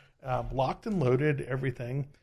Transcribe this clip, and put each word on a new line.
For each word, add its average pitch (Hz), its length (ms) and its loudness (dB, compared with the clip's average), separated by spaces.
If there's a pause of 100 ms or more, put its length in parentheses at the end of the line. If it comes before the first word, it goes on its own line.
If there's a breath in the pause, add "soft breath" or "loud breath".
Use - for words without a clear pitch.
(220 soft breath)
um, 123 300 -2
locked 131 340 0
and 196 140 0
loaded, 135 420 4
everything. 131 680 -4 (140)